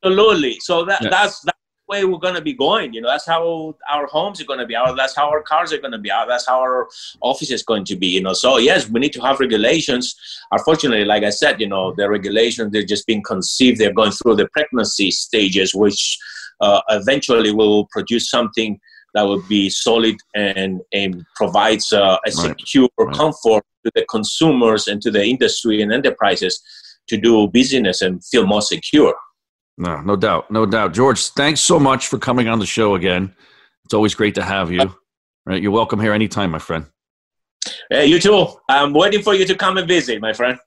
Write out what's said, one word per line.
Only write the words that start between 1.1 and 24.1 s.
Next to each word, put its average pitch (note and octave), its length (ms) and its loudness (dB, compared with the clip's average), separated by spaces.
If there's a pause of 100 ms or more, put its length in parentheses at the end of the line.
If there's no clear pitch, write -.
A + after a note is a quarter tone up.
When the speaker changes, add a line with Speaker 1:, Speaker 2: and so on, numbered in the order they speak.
Speaker 1:
that's, F#3+ 300 0
that's - 180 -6 (300)
the G3 40 -8
way G3 120 -2
we're F#3 140 0
gonna F3+ 220 -4
be D3+ 120 -6
going. C#3+ 420 0
You A2+ 60 -10
know, A#2 80 -4
that's C#3+ 180 -2
how E3 480 -4 (160)
our D3 160 -2
homes F3 340 -4
are D3+ 40 -12
gonna C3 220 -6
be. A2+ 100 -10
Our, B2+ 200 0
that's C3 200 -2
how D3 120 0
our D3+ 140 0
cars D#3 300 -2
are D3 60 -4
gonna B2+ 200 -10
be. G2+ 120 -8
Our, G#2+ 160 -2
that's B2 200 -2
how C3 140 0
our B2+ 280 -2 (320)
office B2 300 -4
is A#2 120 -4
going G#2+ 240 -2
to G2+ 100 -6
be. F#2 100 -4
You F#2 160 0
know, F#2+ 100 -4
so B2 260 2
yes, C3+ 300 2
we A#2 120 -2
need D3 140 -2
to B2+ 60 -12
have C3 200 0
regulations. B2+ 760 0 (380)
Unfortunately, A#2+ 520 0
like G#2 200 0
I G#2 60 0
said, B2+ 300 0
you G#2+ 80 -4
know, F#2+ 280 -4
the G2+ 120 -2
regulations, G#2 640 -2
they're G#2 120 -2
just F#2+ 220 -4
being G#2+ 160 -2
conceived. A2+ 560 0
They're G#2 140 2
going G#2 200 2
through A2 240 2
the C3 120 2
pregnancy A2+ 600 -2
stages, F#2+ 640 0
which, G2+ 440 0 (420)
uh, G2+ 200 4 (100)
eventually A2 640 2
will G#2 380 4
produce G#2+ 400 -4
something A2+ 480 -4 (360)
that G#2 80 2
will G2+ 260 0
be G2+ 200 2
solid A2+ 480 0 (180)
and, F#2+ 460 -2 (120)
and F#2 320 -4 (120)
provides, G#2 560 0
uh, G2 240 4 (100)
a G#2+ 40 -4
Speaker 2:
Right. F2+ 40 -8 (240)
Speaker 1:
secure C3 300 4 (100)
Speaker 2:
Right. - 160 0
Speaker 1:
comfort C#3+ 480 2 (220)
to A#2 100 0
the A2+ 140 2
consumers A#2 800 2